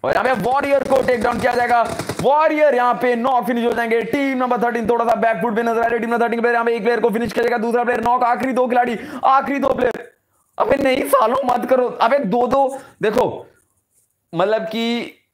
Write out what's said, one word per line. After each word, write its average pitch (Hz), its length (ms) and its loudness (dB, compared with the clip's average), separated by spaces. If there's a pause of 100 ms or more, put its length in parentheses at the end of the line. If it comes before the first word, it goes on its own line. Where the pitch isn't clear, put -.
और 135 100 -2
यहाँ 190 100 -2
पे 254 80 0
वॉरियर 262 520 0
को 262 240 0
टेक 247 140 0
डाउन 233 180 -2
किया 247 120 0
जाएगा। 240 300 2 (400)
Warrior 302 540 4
यहाँ 247 180 2
पे 240 220 0
knock 240 300 0
finish 240 200 0
हो 240 80 0
जाएंगे। 233 280 0
Team 269 360 -2
number 247 200 0
thirteen 233 320 -2
थोड़ा 233 160 2
सा 226 100 2
backfoot 220 400 0
पे 226 80 0
नजर 233 160 0
आ 233 60 0
रही 233 80 0
है। 233 60 -2
Team 226 100 -4
number 233 160 0
thirteen 233 140 -2
प्लेयर 240 140 2
यहाँ 233 120 0
पे 233 100 0
एक 233 80 -6
player 233 160 2
को 220 100 2
finish 226 240 -2
किया 240 100 0
जाएगा, 240 140 0
दूसरा 233 260 0
player 240 180 -2
knock। 247 220 2
आखिरी 247 300 0
दो 254 140 2
खिलाड़ी, 240 300 0 (280)
आखिरी 269 340 2
दो - 100 0
player। - 440 -2 (460)
अबे 269 240 2
नहीं 262 200 0
सालों, 254 500 2
मत 226 160 -2
करो। 254 160 4
अबे 233 340 0
दो 240 280 0
दो, 262 320 0 (220)
देखो, 214 500 -2 (840)
मतलब 202 260 0
कि 233 520 -4 (200)